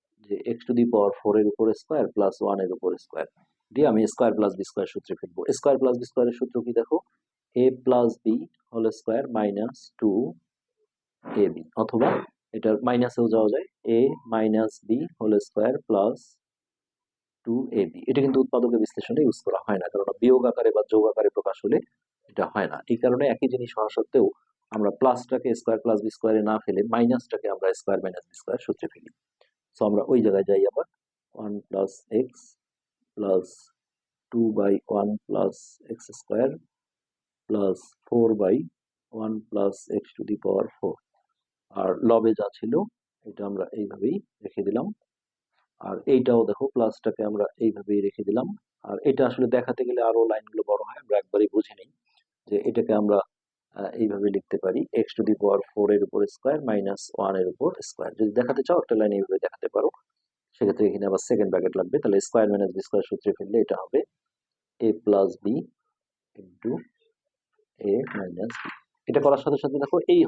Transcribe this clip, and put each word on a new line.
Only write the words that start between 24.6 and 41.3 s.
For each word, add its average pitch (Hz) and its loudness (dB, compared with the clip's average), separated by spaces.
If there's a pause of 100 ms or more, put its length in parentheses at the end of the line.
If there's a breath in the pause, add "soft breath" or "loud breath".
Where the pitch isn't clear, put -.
আমরা 104 0 (100)
প্লাসটাকে 123 0 (100)
স্কয়ার 113 -2
প্লাস 110 2
বি 110 -4
স্কয়ার 110 2
এ - -2
না 107 2
ফেলে 98 0 (120)
মাইনাসটাকে 117 0
আমরা 95 -2 (120)
স্কয়ার 98 -2
মাইনাস 92 -10
বি - -20
স্কয়ার 120 -6
সূত্রে - -6
ফেলি। - -20 (640)
So - -20
আমরা 101 0
ওই 127 6
জায়গায় 98 2
যাই 98 4
আবার, - -4 (600)
one 104 -10 (100)
plus 95 -4 (360)
x - -20 (840)
plus 95 0 (840)
two 117 2 (120)
by 101 2 (260)
one 104 -2 (160)
plus 98 -2 (420)
x - -20 (220)
square 123 -2 (920)
plus 101 0 (300)
four 117 4 (140)
by 92 4 (680)
one 110 -4 (140)
plus 101 -2 (260)
x - -20 (140)
to - -12
the 104 -4
power 98 0 (120)
four। 92 -6 (840)